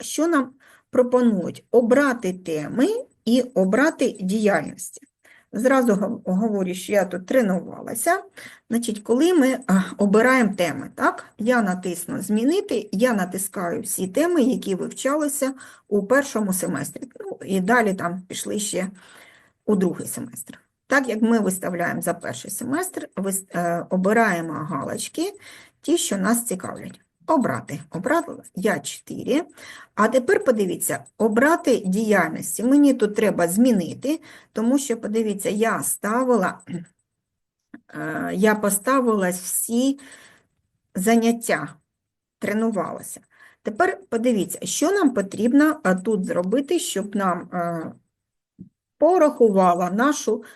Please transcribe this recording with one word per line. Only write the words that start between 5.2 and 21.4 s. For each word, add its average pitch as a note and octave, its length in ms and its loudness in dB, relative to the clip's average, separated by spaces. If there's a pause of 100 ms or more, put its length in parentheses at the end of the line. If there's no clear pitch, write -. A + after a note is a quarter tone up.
Зразу B3 420 4
гов-, - 300 -2
говорю, F#3+ 500 0
що - 180 -8
я G3 120 4
тут F3+ 220 -8
тренувалася. C4 960 -2 (480)
Значить, A3+ 280 -2
коли D#4 360 2
ми, C4 320 4
а, F#3+ 140 4 (180)
обираємо A3 560 4
теми, E3 400 -4
так? F4+ 300 -2 (140)
Я A#3 240 2
натисну F3+ 600 -4
"Змінити", A#3+ 680 0
я A#3 220 2
натискаю F#3 680 -4
всі - 280 -6
теми, D#4 340 2
які G3 320 0
вивчалися C#4 800 -4 (340)
у G3+ 180 0
першому A3+ 460 0
семестрі. - 500 -6 (180)
Ну, G4 240 -12
і F#3+ 160 -2
далі G#3 340 2
там F#3 340 -6
пішли G3+ 300 -6
ще F#3+ 300 -4 (760)
у G#3 100 2
другий F#3 300 0
семестр. - 520 -12 (280)
Так C4+ 220 0
як A3 140 -4
ми A3+ 160 4
виставляємо F3+ 640 -4